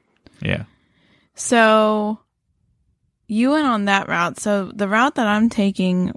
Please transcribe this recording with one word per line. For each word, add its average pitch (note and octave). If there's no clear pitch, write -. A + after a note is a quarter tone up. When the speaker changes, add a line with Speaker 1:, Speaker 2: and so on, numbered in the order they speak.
Speaker 1:
Yeah. -
Speaker 2:
So A3
you A#3
went D4+
on G#3+
that G3
route. E3+
So G3+
the G3+
route A#3
that A3+
I'm G#3+
taking F#3